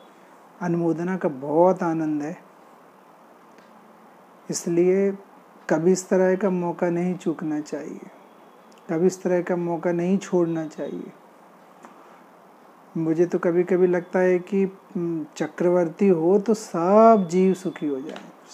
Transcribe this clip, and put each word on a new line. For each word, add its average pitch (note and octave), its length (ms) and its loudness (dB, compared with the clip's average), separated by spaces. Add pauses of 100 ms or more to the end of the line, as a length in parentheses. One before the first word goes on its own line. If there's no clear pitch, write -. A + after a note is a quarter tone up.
(600)
अनुमोदना E3+ 560 -2
का F3+ 120 -4
बहुत D#3 540 2
आनंद D#3+ 380 -2
है, D#3 160 -8 (2000)
इसलिए F3+ 640 0 (580)
कभी E3 220 2
इस F#3 180 -2
तरह F#3 260 2
का F#3+ 140 -2
मौका F3 400 -2
नहीं F3 280 -2
चूकना D#3 420 -4
चाहिए, D3+ 400 -10 (880)
कभी E3 180 2
इस F#3 160 -2
तरह F3+ 180 0
का F3+ 140 -4
मौका E3+ 360 -4
नहीं F3 260 0
छोड़ना E3 500 -2
चाहिए। E3 440 -10 (1900)
मुझे D#3+ 280 0
तो E3+ 140 -2
कभी-कभी F3+ 480 2
लगता F3+ 320 -2
है F#3 200 4
कि, G3 240 -2
हम्म, E3+ 640 -6 (100)
चक्रवर्ती F3 720 0
हो F3+ 320 4
तो G#3 140 0
सब G#3 800 4
जीव F#3 220 4
सुखी E3 340 -6
हो C3+ 140 -4
जाए, D3+ 180 -12 (340)